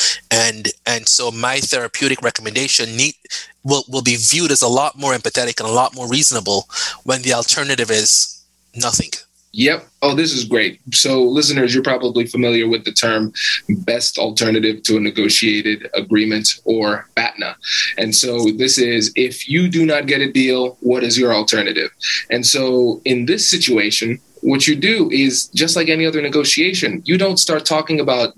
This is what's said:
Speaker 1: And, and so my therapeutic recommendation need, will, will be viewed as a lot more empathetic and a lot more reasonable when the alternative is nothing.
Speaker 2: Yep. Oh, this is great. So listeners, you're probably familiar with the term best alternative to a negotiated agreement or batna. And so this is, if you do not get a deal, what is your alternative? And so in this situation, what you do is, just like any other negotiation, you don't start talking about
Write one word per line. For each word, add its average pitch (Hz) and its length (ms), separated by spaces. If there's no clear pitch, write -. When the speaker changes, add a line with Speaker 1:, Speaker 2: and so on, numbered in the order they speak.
Speaker 1:
And, 113 380
and 117 240
so 120 200
my 123 280
therapeutic 131 640
recommendation 113 720
need, 131 200
will, 139 240
will 131 120
be 120 140
viewed 151 360
as 135 100
a 123 80
lot 135 280
more 139 140
empathetic 120 480
and 110 80
a 110 60
lot 127 200
more 127 140
reasonable 101 600
when 127 200
the 127 100
alternative 123 580
is - 500
nothing. 120 360
Speaker 2:
Yep. 135 360
Oh, 139 100
this 156 180
is 127 120
great. 107 360
So 131 300
listeners, 131 500
you're 131 100
probably 123 440
familiar 117 420
with 113 160
the 110 60
term 110 420
best 117 520
alternative 110 640
to 110 140
a - 20
negotiated 107 960
agreement 107 520
or 107 520
batna. - 380
And 110 180
so 120 360
this 127 260
is, 120 380
if 127 340
you 175 180
do 165 200
not 147 180
get 139 160
a 139 100
deal, 127 500
what 123 220
is 117 140
your 123 160
alternative? 101 560
And 120 160
so 127 600
in 123 200
this 190 240
situation, 113 720
what 139 280
you 151 80
do 196 340
is, 135 360
just 165 280
like 160 140
any 160 160
other 156 160
negotiation, 147 800
you 180 140
don't 190 180
start 156 300
talking 156 340
about 123 380